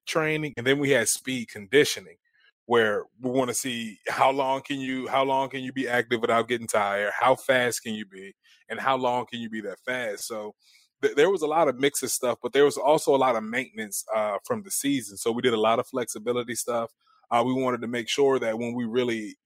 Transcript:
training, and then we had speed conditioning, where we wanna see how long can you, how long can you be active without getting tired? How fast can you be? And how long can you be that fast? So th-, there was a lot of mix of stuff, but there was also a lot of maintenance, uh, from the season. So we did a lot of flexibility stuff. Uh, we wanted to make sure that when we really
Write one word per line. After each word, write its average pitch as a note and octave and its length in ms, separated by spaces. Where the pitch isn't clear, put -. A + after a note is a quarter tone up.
training, D#3 520
and A#2 100
then C#3 120
we C#3 100
had A#2+ 180
speed B2+ 400
conditioning, G2+ 720
where A2 400
we B2+ 100
wanna B2 220
see A#2 460
how C3 220
long C3+ 300
can C#3 180
you, C3 280
how C3 160
long C3+ 260
can C3+ 120
you C3 100
be C3 160
active A#2+ 320
without A#2 300
getting A#2 180
tired? G2+ 500
How B2+ 180
fast B2 480
can A2+ 100
you G#2+ 120
be? F#2+ 280
And A2+ 120
how C3+ 180
long B2 280
can B2 140
you A#2 100
be A2 120
that G2 240
fast? A#2+ 420
So G#2+ 280
th-, C#3 140
there D3 140
was F#3+ 120
a D3+ 60
lot D#3 200
of B2 100
mix C#3 260
of B2+ 80
stuff, A#2+ 300
but A#2+ 120
there C#3 100
was C#3 140
also D3 360
a C3+ 40
lot B2+ 180
of A2 80
maintenance, A2 640
uh, G#2+ 300
from A2 180
the F#2+ 80
season. A#2 460
So - 140
we A#2 100
did B2 120
a A2 60
lot A2 200
of B2 80
flexibility A#2+ 680
stuff. A#2 360
Uh, A#2 160
we B2+ 80
wanted B2+ 280
to A#2 60
make A#2+ 200
sure C3+ 320
that A2+ 180
when A#2+ 160
we B2 120
really A2+ 500